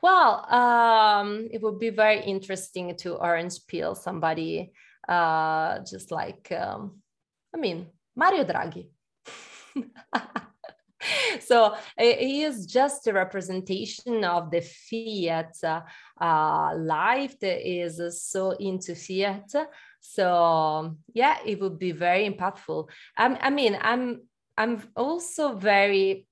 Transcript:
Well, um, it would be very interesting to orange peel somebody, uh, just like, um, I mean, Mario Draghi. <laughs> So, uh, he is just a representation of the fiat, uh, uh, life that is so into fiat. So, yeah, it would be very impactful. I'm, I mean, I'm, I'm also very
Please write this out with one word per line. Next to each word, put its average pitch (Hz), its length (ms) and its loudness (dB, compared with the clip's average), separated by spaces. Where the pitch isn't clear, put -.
Well, 339 500 6
um, 220 960 4
it 220 120 -8
would 208 160 -2
be 226 120 -2
very 214 320 4
interesting 185 760 -6
to 175 160 -6
orange 175 520 -2
peel 165 280 -6
somebody, 165 760 -4
uh, 160 720 0
just 185 300 -14
like, - 420 -8
um, 165 480 -8
I 339 40 -6
mean, 180 280 -4
Mario 330 300 2
Draghi. 170 440 -6
<laughs> - 720 -8
So, 233 260 6
uh, 208 100 2
he 262 460 2
is 240 240 -4
just 277 400 0
a 220 60 0
representation 190 1120 -4
of 175 260 -2
the 170 120 0
fiat, 170 1000 -6
uh, 165 200 -4
uh, 156 560 2
life 190 640 -2
that 190 280 -4
is 175 320 -6
so 190 300 -2
into 185 420 -6
fiat. 196 600 -6
So, 165 960 2
yeah, 269 300 4
it 208 160 -4
would 180 180 -6
be 180 140 -4
very 175 360 0
impactful. 170 600 -6
I'm, 254 240 2
I 277 100 0
mean, 262 300 2
I'm, 247 420 -2
I'm 220 260 -2
also 302 560 -2
very 196 800 2